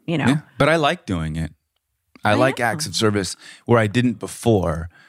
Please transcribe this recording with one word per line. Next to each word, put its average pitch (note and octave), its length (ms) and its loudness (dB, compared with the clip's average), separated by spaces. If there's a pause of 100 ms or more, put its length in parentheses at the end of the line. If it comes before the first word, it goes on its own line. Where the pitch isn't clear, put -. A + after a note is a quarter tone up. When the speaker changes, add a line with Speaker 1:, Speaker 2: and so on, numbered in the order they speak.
Speaker 1:
you D#3+ 120 -2
know. C3 80 0
Speaker 2:
Yeah. D3 140 2 (180)
But C#3+ 100 4
I D#3+ 80 4
like D#3+ 300 0
doing D#2+ 300 -4
it. D#2 160 -6 (720)
I G#2 80 2
Speaker 1:
I - 20 4
Speaker 2:
like B2+ 240 2
Speaker 1:
know. A#2+ 80 -2
Speaker 2:
acts G#2+ 200 -4
of F#2 80 -10
service G#2 420 0 (280)
where A#2 160 4
I A2 80 2
didn't A#2+ 320 -2
before. E2+ 680 -2 (200)